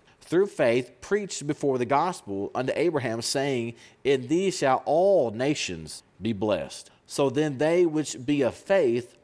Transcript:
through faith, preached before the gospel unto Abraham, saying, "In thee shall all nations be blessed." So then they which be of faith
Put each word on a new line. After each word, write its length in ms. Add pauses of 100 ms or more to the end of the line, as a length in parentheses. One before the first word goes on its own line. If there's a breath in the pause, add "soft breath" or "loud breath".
(200 soft breath)
through 280
faith, 520
preached 460
before 320
the 80
gospel 680
unto 220
Abraham, 460
saying, 500 (320 loud breath)
"In 220
thee 240
shall 340
all 460
nations 720 (180)
be 140
blessed." 560 (160 soft breath)
So 240
then 260
they 300
which 380
be 180
of 120
faith 680